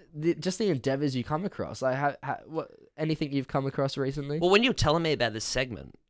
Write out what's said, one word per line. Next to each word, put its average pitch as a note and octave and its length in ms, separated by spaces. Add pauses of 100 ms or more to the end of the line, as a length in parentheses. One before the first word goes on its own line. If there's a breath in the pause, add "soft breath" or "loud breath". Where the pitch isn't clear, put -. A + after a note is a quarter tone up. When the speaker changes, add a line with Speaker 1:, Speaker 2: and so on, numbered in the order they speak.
(140)
Speaker 1:
the, D#3 200
just F3 240
the A3 100
endeavours C#3 480
you A#2+ 80
come D#3+ 220
across. G2 340
Like, B2+ 160
ha-, C#3+ 260
ha-, C#3 220
what, D3+ 260 (280)
anything D#3 340
you've C#3 160
come C#3 180
across C3+ 300
recently? C#3+ 440
Speaker 2:
Well, F3 100
when G#3 120
you C4 80
were - 40
telling E3 300
me D#3+ 80
about A#2+ 200
this G#2+ 120
segment, A#2+ 500 (160)